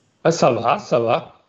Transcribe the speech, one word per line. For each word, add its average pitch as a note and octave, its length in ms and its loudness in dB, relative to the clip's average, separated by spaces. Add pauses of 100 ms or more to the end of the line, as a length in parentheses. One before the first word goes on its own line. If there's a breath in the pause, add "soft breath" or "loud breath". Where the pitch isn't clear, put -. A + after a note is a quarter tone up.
(260)
Ah, F3 60 4
ça D#3+ 200 2
va, A#2 260 0
ça E3+ 220 -2
va. A#2+ 360 -2 (140)